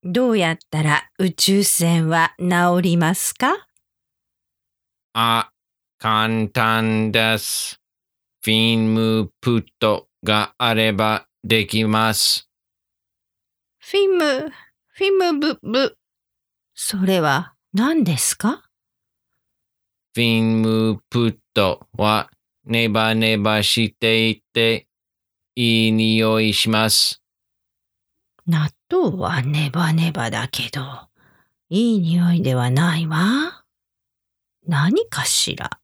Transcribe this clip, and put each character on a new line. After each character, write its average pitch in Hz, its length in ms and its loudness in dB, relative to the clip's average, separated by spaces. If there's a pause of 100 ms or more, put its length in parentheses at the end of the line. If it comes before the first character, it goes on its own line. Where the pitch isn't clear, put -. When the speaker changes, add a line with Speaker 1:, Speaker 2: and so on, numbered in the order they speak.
Speaker 1:
ど 233 280 0
う 220 60 2
や 170 140 0
っ 165 60 -4 (120)
た 156 140 -2
ら 147 340 0
宇 185 140 0
宙 196 320 2
船 170 460 0
は 165 280 0
直 180 440 2
り 175 160 2
ま 170 180 2
す - 180 -6
か？ 330 340 -2 (1500)
Speaker 2:
あ、 113 360 0 (480)
簡 110 520 0
単 113 640 0
で 113 280 2
す。 - 420 -8 (640)
フ 110 80 0
ィ 113 280 2
ン 110 140 2
ム 110 380 0 (100)
プ 120 200 0
ッ - 40 -12 (140)
ト 110 280 -2 (160)
が 107 360 -2
あ 117 160 0
れ 110 180 0
ば 107 320 -2 (180)
で 110 220 2
き 110 180 -2
ま 110 300 0
す。 - 300 -2 (1400)
Speaker 1:
フ - 160 -10
ィ 403 100 4
ン 381 120 2
ム、 302 340 -2 (380)
フ - 160 -6
ィ 392 80 2
ン 392 40 2
ム 349 220 0
ブ、 - 240 -2
ブ。 254 340 -2 (760)
そ - 220 -8
れ 185 240 0
は 147 320 -2 (200)
何 277 300 0
で 165 140 0
す - 200 -4
か？ 247 260 -4 (1500)
Speaker 2:
フ 117 60 -6
ィ 113 240 2
ン 113 180 2
ム 110 380 0 (100)
プ 117 180 0
ッ 113 100 -4 (160)
ト 98 400 -2
は 107 360 0 (360)
ネ 113 240 -2
バ 110 260 0
ネ 110 220 2
バ 107 260 0
し 110 300 -2
て 113 340 0
い 110 140 -4
て、 113 480 -2 (680)
い 113 320 2
い 110 60 2
匂 110 480 2
い 110 120 0
し - 160 -2
ま 110 200 2
す。 - 340 -2 (1200)
Speaker 1:
納 156 240 0 (220)
豆 294 300 0
は 98 200 -2
ネ 147 280 -2
バ 160 240 0
ネ 160 180 0
バ 123 200 -6
だ 113 200 -6
け - 180 -8
ど、 143 120 -8 (880)
い 226 260 0
い 202 40 0
匂 175 340 2
い 170 80 2
で 127 140 0
は 123 140 0
な 160 280 0
い 165 100 -2
わ。 220 560 -2 (1040)
何 180 400 0
か - 160 -6
し - 320 -2
ら？ - 280 -12